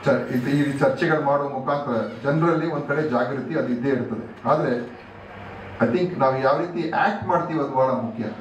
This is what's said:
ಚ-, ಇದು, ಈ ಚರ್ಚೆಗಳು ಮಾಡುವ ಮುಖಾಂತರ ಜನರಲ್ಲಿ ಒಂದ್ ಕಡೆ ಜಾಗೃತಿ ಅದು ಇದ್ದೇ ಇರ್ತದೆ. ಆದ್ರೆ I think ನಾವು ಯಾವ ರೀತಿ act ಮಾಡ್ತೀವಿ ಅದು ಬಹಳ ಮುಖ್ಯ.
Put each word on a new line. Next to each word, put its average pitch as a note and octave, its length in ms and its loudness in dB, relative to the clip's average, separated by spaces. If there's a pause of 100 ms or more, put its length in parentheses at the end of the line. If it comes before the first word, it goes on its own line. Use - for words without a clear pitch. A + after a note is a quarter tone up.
ಚ-, B2 260 2
ಇದು, B2 180 0
ಈ C#3+ 280 2
ಚರ್ಚೆಗಳು D3 440 2
ಮಾಡುವ C#3 280 2
ಮುಖಾಂತರ B2 580 -2 (160)
ಜನರಲ್ಲಿ D#3+ 480 2
ಒಂದ್ C#3 160 -4
ಕಡೆ C#3+ 220 0
ಜಾಗೃತಿ B2+ 460 -2
ಅದು B2+ 140 0
ಇದ್ದೇ B2 200 0
ಇರ್ತದೆ. - 600 -2
ಆದ್ರೆ - 540 0 (800)
I A#2 40 4
think F3 340 0
ನಾವು C3+ 180 4
ಯಾವ D3+ 220 4
ರೀತಿ E3+ 300 -2
act - 380 0
ಮಾಡ್ತೀವಿ D#3+ 320 0
ಅದು C#3 100 0
ಬಹಳ F3 220 2
ಮುಖ್ಯ. A2+ 320 -4 (180)